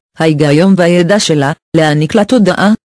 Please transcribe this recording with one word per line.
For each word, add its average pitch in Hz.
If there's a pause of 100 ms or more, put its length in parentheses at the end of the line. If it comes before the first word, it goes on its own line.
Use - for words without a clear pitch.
(180)
ההיגיון 156
והידע 175
שלה, 147 (240)
להעניק 151
לה 208
תודעה, 208 (180)